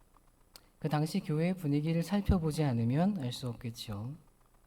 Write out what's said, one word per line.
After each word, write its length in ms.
그 100
당시 320
교회의 360
분위기를 480
살펴보지 600
않으면 600
알 80
수 180
없겠죠. 640